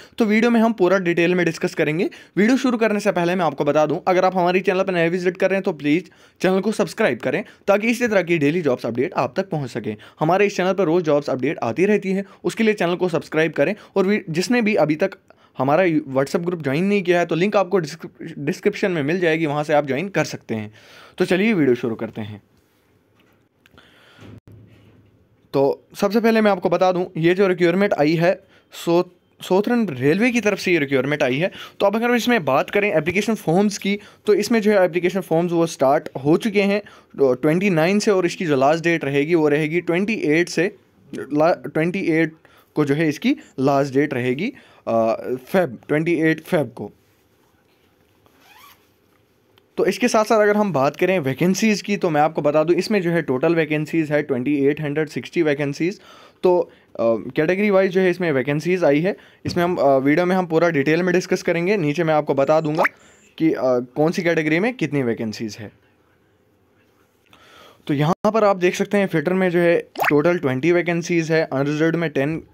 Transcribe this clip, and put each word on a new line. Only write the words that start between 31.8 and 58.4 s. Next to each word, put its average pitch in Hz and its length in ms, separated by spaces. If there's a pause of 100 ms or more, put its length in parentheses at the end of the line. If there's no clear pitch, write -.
अब 196 100
अगर 233 140
हम 247 60
इसमें 226 300
बात 139 240
करें 202 240
एप्लीकेशन 175 420
फॉर्म्स 202 420
की, 202 220 (260)
तो 208 80
इसमें 208 280
जो 208 100
है 190 140
एप्लीकेशन 175 360
फॉर्म्स 170 300
वो 170 140
स्टार्ट 156 440 (160)
हो 156 120
चुके 208 240
हैं 196 200 (540)
ट्वेंटी 165 340
नाइन 180 300
से, 214 120
और 185 140
इसकी 175 200
जो 147 100
लास्ट 147 280
डेट 165 220
रहेगी 143 300
वो 156 140
रहेगी 156 320
ट्वेंटी 175 320
एट 160 360
से, 180 260 (400)
ला-, 151 580
ट्वेंटी 170 260
एट 160 340 (420)
को 151 100
जो 139 100
है 160 140
इसकी 226 260 (240)
लास्ट 139 340
डेट 143 200
रहेगी, 127 400 (340)
अ, 113 260 (320)
फेब, 160 420
ट्वेंटी 160 280
एट 160 240
फेब 147 360
को। 104 160 (2750)
तो - 80
इसके 190 220
साथ 220 180
साथ 220 160
अगर 208 160
हम 208 160
बात 143 220
करें 185 240
वैकेंसीज़ 180 640
की, 202 140
तो 185 120
मैं 147 120
आपको 160 200
बता 147 220
दूं, 170 120
इसमें 196 260
जो 170 100
है 170 100
टोटल 143 340
वैकेंसीज़ 156 580
है 147 100
ट्वेंटी 139 420
एट 147 160
हंड्रेड 151 280
सिक्सटी 151 320
वैकेंसीज़। 151 580 (440)
तो, 180 160
अ, - 100 (640)
कैटेगरी 185 340
वाइज 190 220
जो 185 100
है 185 80
इसमें 175 220
वैकेंसीज़ 151 540